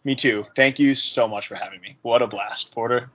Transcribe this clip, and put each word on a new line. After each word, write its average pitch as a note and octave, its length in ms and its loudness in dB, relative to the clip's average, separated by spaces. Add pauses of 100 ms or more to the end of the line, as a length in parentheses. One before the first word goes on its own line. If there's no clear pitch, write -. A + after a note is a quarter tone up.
Me C3+ 120 -2
too. G#2+ 280 0 (120)
Thank C3+ 240 2
you C#3 140 6
so B2 340 0
much G#2 200 -8
for - 80 -12
having F#2 260 -12
me. G2 200 -20
What A#2+ 200 4
a A#2 60 2
blast, G#2 440 -8
Porter. A#2+ 440 -2